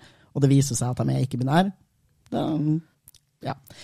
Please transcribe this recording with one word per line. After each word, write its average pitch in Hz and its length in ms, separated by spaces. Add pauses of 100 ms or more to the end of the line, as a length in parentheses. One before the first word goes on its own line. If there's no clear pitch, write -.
(360)
og 143 60
det 135 100
viser 135 260
seg 123 140
at 120 100
de 131 140
er 131 100
ikke-binær, 139 460 (580)
da, - 140 (1000)
ja. 120 140 (280)